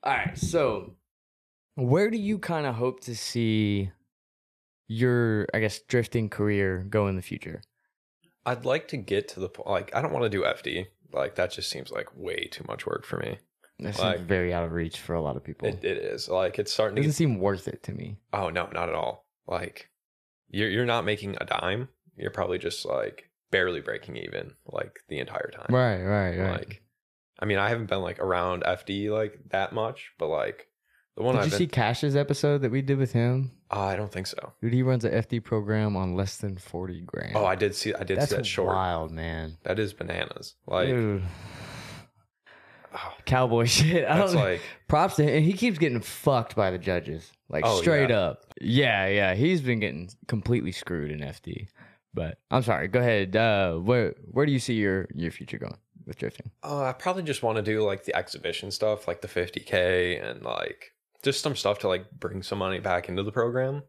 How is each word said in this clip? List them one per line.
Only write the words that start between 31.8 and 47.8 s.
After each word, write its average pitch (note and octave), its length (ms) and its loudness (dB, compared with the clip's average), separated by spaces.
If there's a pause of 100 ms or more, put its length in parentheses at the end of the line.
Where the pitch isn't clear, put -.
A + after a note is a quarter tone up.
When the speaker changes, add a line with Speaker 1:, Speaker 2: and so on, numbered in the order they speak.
Speaker 1:
episode C#3+ 460 2
that B2 100 0
we C3+ 100 0
did C#3 160 2
with C3 160 2
him? B2 380 2 (180)
Speaker 2:
Uh, G#2 120 0
I G2 160 2
don't G2+ 140 -4
think F#2 160 -6
so. - 340 -10
Speaker 1:
Dude, A2+ 120 0
he B2+ 100 4
runs B2+ 200 2
a A#2 100 2
F A2 140 2
D A#2 140 -2
program G#2+ 560 0
on F#2 180 0
less G2 220 -2
than G2 200 -6
forty F2+ 440 -8
grand. - 340 -6
Speaker 2:
Oh, G#2+ 100 4
I F#2+ 100 4
did G2 200 2
see, G#2+ 180 -2
I - 60 -4
did F#2+ 160 -2
see G2+ 40 0
Speaker 1:
That's C#3+ 140 2
Speaker 2:
that F#2+ 120 -2
short. F#2 300 0
Speaker 1:
wild, E2+ 360 0
man. D#2+ 520 -6
Speaker 2:
That G2 160 -2
is G#2 140 0
bananas. - 600 -8 (120)
Like, F2+ 220 2
Speaker 1:
Dude. G#2+ 340 2 (1700)
Speaker 2:
oh. - 200 -10 (120)
Speaker 1:
Cowboy A#2+ 400 4
<laughs> - 0 -
shit. D#3 400 4
I D#3 120 4
Speaker 2:
That's F#3 160 4
Speaker 1:
don't, D#3+ 80 6
Speaker 2:
like F2+ 200 2 (260)
Speaker 1:
props D3+ 300 4
to D3+ 60 6
him. C#3+ 140 6
And D#3 80 6
he F3+ 80 6
keeps G3 240 2
getting C3+ 240 2
fucked - 540 0
by G2 160 4
the F#2 60 -2
judges. E2+ 540 -2 (180)
Like, D2+ 160 0
Speaker 2:
Oh, G#2+ 160 4